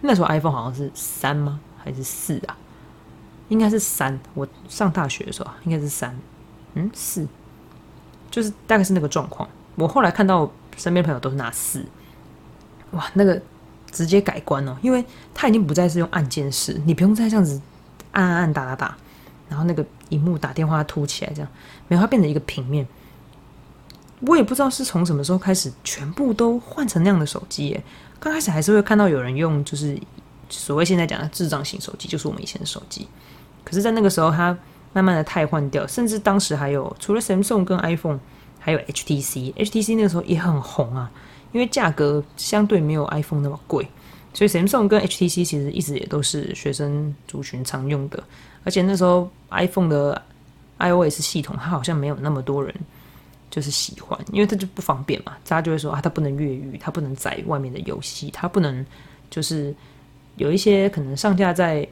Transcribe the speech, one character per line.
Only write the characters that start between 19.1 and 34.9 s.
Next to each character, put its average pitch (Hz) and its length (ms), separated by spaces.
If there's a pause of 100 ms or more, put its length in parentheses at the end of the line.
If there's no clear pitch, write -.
然 147 100
后 156 60
那 170 100
个 151 100 (260)
荧 151 100
幕 165 180
打 135 140
电 160 140
话 151 180
凸 151 200
起 - 200
来 - 80
这 147 80
样， 143 100 (380)
没 175 80
有， 175 40
它 214 60
变 226 160
成 151 80
一 - 20
个 147 80
平 - 260
面。 139 200 (1300)
我 285 160
也 285 60
不 254 120
知 262 60
道 277 80
是 262 160
从 175 200
什 165 120
么 139 80
时 175 80
候 185 60
开 190 160
始， 147 180 (100)
全 143 300
部 269 200
都 233 280
换 - 260
成 165 160
那 190 60
样 196 100
的 156 60
手 - 240
机 147 200
耶。 - 140 (380)
刚 311 120
开 320 80
始 294 100
还 156 100
是 165 120
会 208 100
看 208 140
到 208 120
有 143 120
人 123 140
用， 151 300
就 143 120
是 143 220 (520)
所 - 260
谓 165 80
现 180 120
在 165 100
讲 - 140
的 156 80
智 160 200
障 143 160
型 - 160
手 - 160
机， - 100
就 - 120
是 151 100
我 - 40
们 - 100
以 - 40
前 - 140
的 - 60
手 - 220
机。 - 200 (560)
可 - 80
是 185 80
在 220 120
那 226 80
个 202 100
时 175 100
候， 160 100
它 175 260 (360)